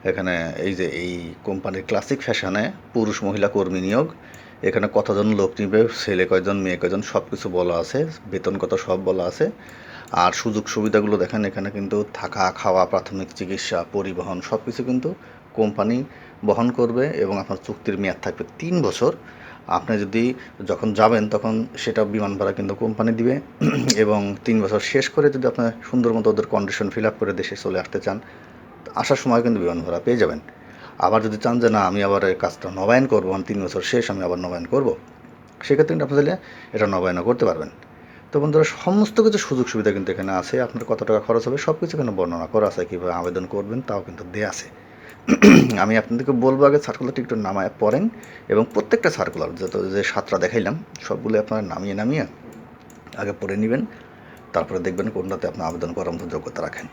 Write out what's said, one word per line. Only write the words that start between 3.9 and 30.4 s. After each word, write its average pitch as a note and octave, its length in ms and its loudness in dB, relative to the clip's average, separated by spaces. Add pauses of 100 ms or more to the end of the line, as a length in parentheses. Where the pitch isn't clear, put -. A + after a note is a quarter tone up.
এখানে G#2 320 0
কতজন G2+ 420 2
লোক G2 240 2
নিবে, G#2+ 280 4 (180)
ছেলে F#2 200 2
কয়জন, F#2+ 320 2
মেয়ে F#2+ 200 -2
কয়জন, F2+ 240 0
সব G2+ 200 -2 (100)
কিছু G2 180 -6
বলা F2 280 0
আছে, C3 300 -2 (240)
বেতন F#2+ 260 -4
কত, F2+ 180 -2
সব F#2 280 -2
বলা F#2+ 200 0
আছে। D3 280 0 (600)
আর F2+ 200 4
সুযোগ G#2+ 360 -2
সুবিধাগুলো G#2+ 500 2
দেখেন, G#2 280 0
এখানে G2 260 -6
কিন্তু G#2 420 -2
থাকা, F#2 380 0
খাওয়া, F#2 340 2
প্রাথমিক F#2+ 500 -4
চিকিৎসা, F#2 560 -4
পরিবহন F#2 500 -4
সব A2 240 -4
কিছু A#2+ 180 -6
কিন্তু B2+ 320 -2 (380)
কোম্পানি A2 500 0 (420)
বহন A2+ 260 2
করবে A#2+ 360 0
এবং F#2+ 320 -2
আপনার F#2+ 180 -6 (100)
চুক্তির G#2 300 -4
মেয়াদ F#2+ 240 -2
থাকবে - 220 -6 (160)
তিন E3+ 220 0
বছর। A#2+ 320 2 (540)
আপনি F#2 300 0
যদি A2 360 0 (320)
যখন G#2 280 -2
যাবেন, G#2+ 360 4
তখন A2 360 -2 (120)
সেটা A2 280 0
বিমান G2+ 320 -2
ভাড়া F#2+ 140 0
কিন্তু G2 240 -4
কোম্পানি A2+ 360 0
দিবে A#2+ 280 0 (280)
<clears throat> B2+ 280 0
এবং G#2 400 2 (100)
তিন A2 160 4
বছর G2+ 180 0
শেষ - 300 -2
করে D3 200 4
যদি C3 180 -2
আপনি A#2+ 240 0 (180)
সুন্দর A#2+ 240 2
মতো A2 160 2
ওদের G#2 160 2
কন্ডিশন G#2 440 -2
ফিল G#2+ 160 -2
আপ G#2+ 140 2
করে G2+ 140 -2
দেশে F2+ 220 -6
চলে F#2 240 -4
আসতে F#2 200 -6
চান, G2 200 -4 (760)
আসার C3+ 220 0
সময় A#2+ 240 2
কিন্তু A#2 200 2
বিমান E2+ 200 -2
ভাড়া E2+ 180 -4
পেয়ে A#2+ 180 0
যাবেন। F#2 220 2 (580)